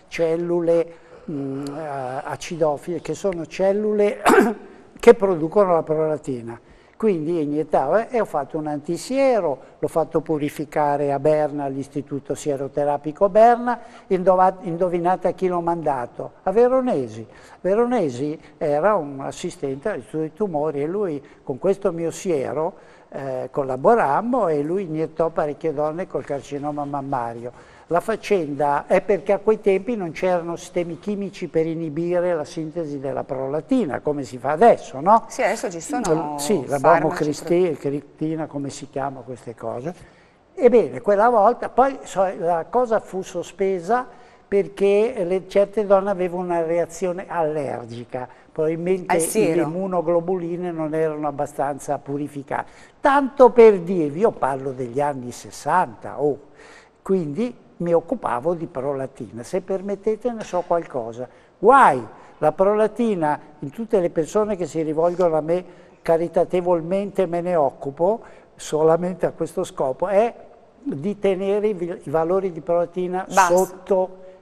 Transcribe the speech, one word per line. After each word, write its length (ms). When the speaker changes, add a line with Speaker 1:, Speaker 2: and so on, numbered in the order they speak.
Speaker 1:
cellule, 760
mm, 340
eh, 160
acidofile, 760
che 140
sono 320
cellule 720
<coughs> 400
che 160
producono 600
la 100
prolatina. 760
Quindi 460
iniettavo, 560
eh, 100
e 140
ho 20
fatto 320
un 120
antisiero, 880
l'ho 80
fatto 360
purificare 880
a 60
Berna, 460
all'Istituto 720
Sieroterapico 920
Berna, 500
indova-, 560
indovinate 680
a 40
chi 140
l'ho 140
mandato? 720
A 80
Veronesi. 720
Veronesi 800
era 380
un 260
assistente 680
all'Istituto 320
dei 100
Tumori 500
e 40
lui 360
con 160
questo 340
mio 180
siero, 640
eh, 400
collaborammo 960
e 140
lui 220
iniettò 440
parecchie 460
donne 320
col 180
carcinoma 640
mammario. 880
La 100
faccenda 880
è 120
perché 320
a 60
quei 220
tempi 340
non 160
c'erano 460
sistemi 420
chimici 480
per 200
inibire 680
la 100
sintesi 540
della 240
prolatina, 800
come 240
si 140
fa 120
adesso, 480
no? 300
Speaker 2:
Sì, 140
adesso 280
ci 100
sono 560
Speaker 1:
Sì, 300
la 140
Speaker 2:
farmaci, 200
Speaker 1:
bromocristi-, 800
cristina, 680
come 240
si 200
chiama 300
queste 340
cose. 400
Ebbene, 480
quella 280
volta, 400
poi 340
so, 260
la 300
cosa 300
fu 240
sospesa 840
perché 760
le, 220
certe 400
donne 240
avevano 320
una 200
reazione 680
allergica, 1000
probabilmente 640
Speaker 2:
Al 60
siero. 400
Speaker 1:
le 20
immunoglobuline 1120
non 200
erano 360
abbastanza 680
purificate. 720
Tanto 500
per 280
dirvi, 420
io 120
parlo 400
degli 280
anni 300
sessanta, 880
oh, 200
quindi 640
mi 140
occupavo 640
di 120
prolatina. 760
Se 180
permettete 720
ne 120
so 220
qualcosa. 600
Guai, 440
la 140
prolatina, 840
in 120
tutte 300
le 80
persone 480
che 100
si 140
rivolgono 560
a 60
me, 220
caritatevolmente 1300
me 160
ne 120
occupo, 640
solamente 720
a 60
questo 300
scopo, 460
è 260
di 360
tenere 500
i 60
vi-, 300
i 60
valori 400
di 120
prolatina 680
Speaker 2:
Basso. 260
Speaker 1:
sotto, 640